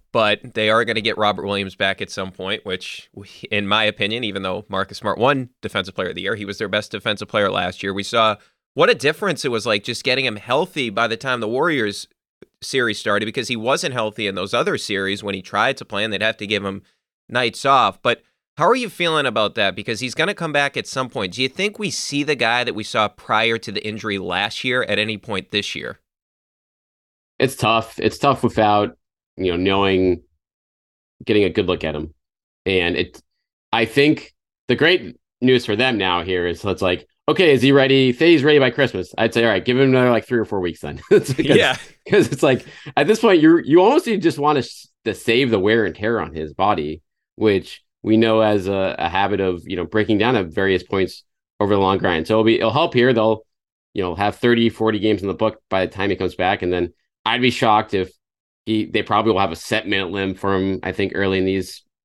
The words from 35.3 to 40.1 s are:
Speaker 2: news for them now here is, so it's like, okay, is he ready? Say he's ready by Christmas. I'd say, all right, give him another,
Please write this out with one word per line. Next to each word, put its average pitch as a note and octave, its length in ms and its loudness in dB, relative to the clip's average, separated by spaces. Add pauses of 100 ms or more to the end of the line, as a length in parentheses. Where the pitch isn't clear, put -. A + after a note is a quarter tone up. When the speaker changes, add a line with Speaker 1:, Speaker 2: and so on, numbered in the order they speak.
Speaker 2:
news B2 240 4
for G#2 100 -2
them B2 220 0
now F#2 240 0
here F2+ 240 -2
is, E2+ 160 -4
so G#2 80 -4
it's F#2 140 -2
like, F2+ 240 0 (200)
okay, D#3+ 240 4
is B2 120 4
he C#3 80 6
ready? C3+ 420 4
Say E3 200 6
he's C3+ 100 4
ready D3+ 160 6
by B2+ 100 4
Christmas. A#2 480 -2
I'd A2+ 160 2
say, A#2 100 2
all A#2 60 4
right, F#2+ 160 0
give B2 140 2
him C3+ 100 4
another, B2+ 220 4